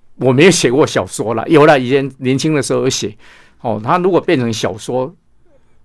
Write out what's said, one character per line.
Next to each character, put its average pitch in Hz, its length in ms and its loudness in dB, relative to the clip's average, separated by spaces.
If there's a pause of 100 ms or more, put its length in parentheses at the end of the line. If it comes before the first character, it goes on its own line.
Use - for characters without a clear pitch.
(160)
我 127 180 0
没 139 100 4
有 185 80 8
写 160 180 0
过 131 160 2
小 107 200 -2
说 110 280 -6
啦， 113 140 -4
有 151 180 6
啦， 156 120 6
以 123 120 -4
前 139 280 0
年 131 200 -2
轻 156 160 -2
的 143 80 0
时 131 120 -4
候 123 80 0
有 131 80 0
写。 107 260 -6 (460)
哦， 110 200 -6
他 147 160 0
如 180 140 -2
果 160 80 2
变 - 180 0
成 117 140 -2
小 107 260 -6
说， 131 360 -8 (720)